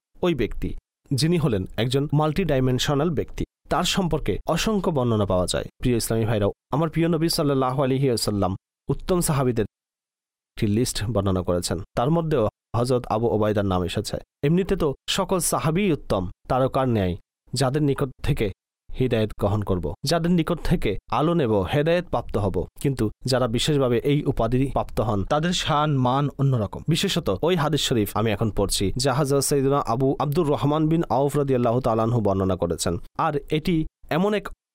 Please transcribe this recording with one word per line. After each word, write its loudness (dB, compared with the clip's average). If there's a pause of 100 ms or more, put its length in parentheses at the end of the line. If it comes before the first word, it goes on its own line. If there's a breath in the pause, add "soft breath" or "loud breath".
(220)
ওই 0
ব্যক্তি -4 (380)
যিনি 2
হলেন 0 (120)
একজন 0
মাল্টিডাইমেনশনাল 0
ব্যক্তি, -4 (240)
তার 0
সম্পর্কে -2
অসংখ্য 0
বর্ণনা 2
পাওয়া 0
যায়। -4 (120)
প্রিয় 2
ইসলামী 0
ভাইরাও, 2 (200)
আমার 0
প্রিয় 0
নবী 2
সাল্লাল্লাহু 0
আলাইহি 2
ওয়াসাল্লাম 0 (340)
উত্তম 0
সাহাবীদের 0 (920)
একটি 0
লিস্ট 0
বর্ণনা 0
করেছেন, -2 (160)
তার 2
মধ্যেও 2 (260)
হযরত 0
আবু 0
ওবায়দার 0
নাম 0
এসেছে। -6 (260)
এমনিতে 2
তো -2 (140)
সকল 0
সাহাবী 0
উত্তম -2 (160)
তারকার 0
ন্যায়, 0 (360)
যাদের 0
নিকট 0 (140)
থেকে 0 (480)
হিদায়াত 2
গ্রহণ 0
করব, -2 (100)
যাদের 0
নিকট 0
থেকে 0 (140)
আলো 2
নেব, 2
হেদায়েত 2
প্রাপ্ত -4
হব। 0 (140)
কিন্তু 0 (140)
যারা 2
বিশেষভাবে 2
এই 2
উপাধি 0
প্রাপ্ত -2
হন, 0
তাদের 0
শান 0
মান 2
অন্যরকম। 0
বিশেষত 0
ওই 2
হাদিস 0
শরীফ 0
আমি 2
এখন 0
পড়ছি, 0
যা 0
হযরত 2
সাইয়েদনা 2
আবু 0
আব্দুর 0
রহমান 2
বিন 2
আউফ 2
রাদিয়াল্লাহু 2
তাআলা 2
আনহু 2
বর্ণনা 2
করেছেন। -2 (200)
আর -2 (160)
এটি 0 (240)
এমন 0
এক -4 (280)